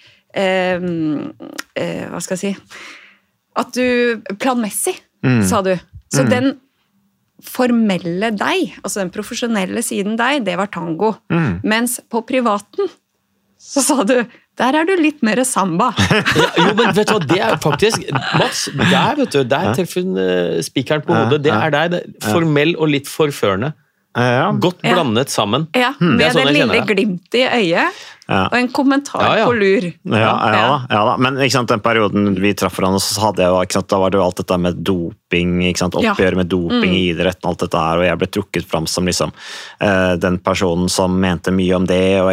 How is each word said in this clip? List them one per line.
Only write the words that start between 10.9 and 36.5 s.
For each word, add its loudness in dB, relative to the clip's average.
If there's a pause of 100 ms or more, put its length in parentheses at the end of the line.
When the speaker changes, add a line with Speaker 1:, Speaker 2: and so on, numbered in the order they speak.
Speaker 2:
Mm. 0
Speaker 1:
Mens 0 (120)
på -2
privaten, -2 (680)
så -4
sa 2
du, 2 (320)
der 2
er 2
du 0
litt 0
mer 2
samba. 0
Speaker 2:
<laughs> -6
Speaker 3:
Ja, 2 (200)
jo, 2
men 2
vet 2
du 4
hva, 0
det 2
er 0
faktisk, 0 (320)
Mats, -2 (100)
der, 2
vet 0
du, 2
der 0
Speaker 2:
Ja. 0
Speaker 3:
treffer -4
hun, -4
eh, 0
spikeren -2
på 0
Speaker 2:
Ja, 2
Speaker 3:
hodet. 2
Det 2
Speaker 2:
ja. 2
Speaker 3:
er -2
deg, 0
det -4
er -10
Speaker 2:
Ja. 2
Speaker 3:
formell 2
og 0
litt 0
forførende. 0 (400)
Speaker 2:
Ja. 2
Speaker 3:
Godt 0
Speaker 1:
Ja. 2
Speaker 3:
blandet 2
sammen. 0
Speaker 1:
Ja, 0
Speaker 3:
Det -2
er 4
Speaker 1:
med 4
Speaker 3:
sånn 2
Speaker 1:
det -
Speaker 3:
jeg 2
Speaker 1:
lille 2
Speaker 3:
kjenner 0
deg. 0
Speaker 1:
glimtet -2
i 2
øyet, 0 (360)
Speaker 2:
Ja. 0
Speaker 1:
og -2
en 0
kommentar 0
Speaker 3:
Ja, 2
ja. 2
Speaker 1:
på 2
lur. 2 (220)
Speaker 2:
Ja, 0
ja, 2
Speaker 1:
Ja. -
Speaker 2:
da, 2
ja 2
da. 2
Men 0
ikke 2
sant, 0
den 2
perioden 2
vi 2
traff -2
hverandre, 2
så -2
hadde 0
jeg 4
jo, 4
ikke -6
sant, -2
da 2
var 2
det 2
jo 2
alt 0
dette -2
med -2
doping, -2
ikke 0
sant, -2
Speaker 1:
Ja. 2
Speaker 2:
oppgjør 2
med 0